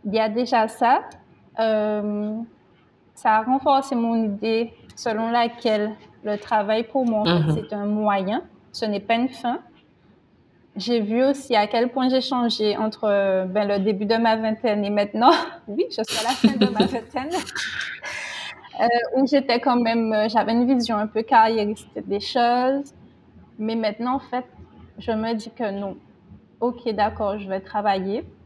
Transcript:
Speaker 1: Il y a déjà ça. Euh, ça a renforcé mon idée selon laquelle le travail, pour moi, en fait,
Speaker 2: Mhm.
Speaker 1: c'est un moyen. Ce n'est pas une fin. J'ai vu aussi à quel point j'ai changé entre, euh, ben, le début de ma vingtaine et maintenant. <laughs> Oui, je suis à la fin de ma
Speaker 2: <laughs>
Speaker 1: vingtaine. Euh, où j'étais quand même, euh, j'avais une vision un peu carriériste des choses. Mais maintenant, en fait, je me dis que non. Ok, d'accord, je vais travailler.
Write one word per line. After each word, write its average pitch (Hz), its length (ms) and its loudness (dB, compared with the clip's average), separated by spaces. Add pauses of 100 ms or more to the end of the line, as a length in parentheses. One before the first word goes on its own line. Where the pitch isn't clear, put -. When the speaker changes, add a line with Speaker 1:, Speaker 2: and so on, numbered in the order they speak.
Speaker 1:
Il 196 80 -4
y 220 60 2
a 220 100 0
déjà 233 400 0
ça. 247 320 2 (580)
Euh, 214 760 -2 (760)
ça 220 220 0
a 220 80 4
renforcé 269 520 2
mon 233 280 0
idée 220 500 -2 (220)
selon 226 340 -4
laquelle 233 640 0 (320)
le 208 140 -2
travail, 214 460 0
pour 262 220 -2
moi, 220 160 0
en 214 40 0
fait, 156 360 2
Speaker 2:
Mhm. - 80 -10
Speaker 1:
c'est 208 60 -8
un 202 100 -6
moyen. 208 580 0 (280)
Ce - 140 -6
n'est 202 160 -2
pas 226 140 0
une 247 140 0
fin. 254 300 -6 (1160)
J'ai 233 240 0
vu 214 220 0
aussi 269 300 0
à 214 140 4
quel 240 220 0
point 254 180 0
j'ai 254 140 2
changé 233 560 0
entre, 220 260 -4
euh, 196 420 2
ben, 202 220 -2
le 202 120 0
début 202 260 0
de 226 100 2
ma 226 220 4
vingtaine 220 480 -2
et 202 40 -4
maintenant. 208 420 2
<laughs> - 360 -2
Oui, 233 220 -2
je - 180 -6
suis - 180 -4
à 233 40 -2
la - 0 -
fin 247 260 4
de 208 160 4
ma 208 140 2
Speaker 2:
<laughs> - 0 -
Speaker 1:
vingtaine. 247 440 -6 (1500)
Euh, 226 60 4 (320)
où 269 100 4
j'étais 269 320 2
quand 247 160 2
même, 226 380 2
euh, 214 160 2
j'avais 214 240 2
une 240 120 4
vision 240 300 2
un 214 120 0
peu 220 140 -2
carriériste 220 680 2 (180)
des 202 140 -2
choses. 247 720 0 (680)
Mais 220 160 -2
maintenant, 226 400 -2
en 269 40 -4
fait, 254 260 -6 (520)
je - 140 -6
me 220 240 -2
dis 214 160 -8
que 220 200 -4
non. 196 260 -6 (640)
Ok, 240 320 -4
d'accord, 208 440 -2
je 202 100 -10
vais 190 120 -4
travailler. 202 640 -2 (220)